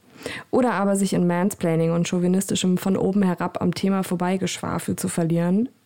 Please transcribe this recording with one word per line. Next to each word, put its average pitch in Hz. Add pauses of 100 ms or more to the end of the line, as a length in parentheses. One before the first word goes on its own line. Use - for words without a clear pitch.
(500)
oder 247
aber 196
sich 196
in 180
Mansplaining 175
und 170
chauvinistischem 185
von 196
oben 196
herab 180
am 180
Thema 190
vorbeigeschwafel 180
zu 190
verlieren, 175 (180)